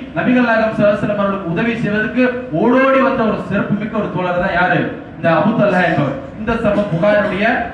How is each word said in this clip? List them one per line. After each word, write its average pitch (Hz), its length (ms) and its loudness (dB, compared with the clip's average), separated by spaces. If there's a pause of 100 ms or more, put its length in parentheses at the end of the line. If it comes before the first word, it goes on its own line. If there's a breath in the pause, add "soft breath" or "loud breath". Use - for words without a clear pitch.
(160)
நபிகள் 247 320 2
நாயகம் 220 260 2
ஸல்லல்லாஹு 208 180 2
அலைஹி 208 100 0
வஸல்லம் 208 160 -2
அவர்களுக்கு 190 340 -2
உதவி 233 280 -2
செய்வதற்கு 240 720 0
ஓடோடி 262 480 4
வந்த 247 240 2
ஒரு 202 140 0 (120)
சிறப்பு 202 300 0
மிக்க 220 180 -6
ஒரு 196 180 -2
தோழர் 180 240 -2
தான் - 140 -2
யாரு? 175 260 2 (360)
இந்த 165 160 -2
அபூ 165 180 4
தல்ஹா 185 340 2
என்பவர். 151 440 -2 (120)
இந்த 226 140 -4
சம்பவம் 208 380 0
புகாரினுடைய 196 540 2 (280)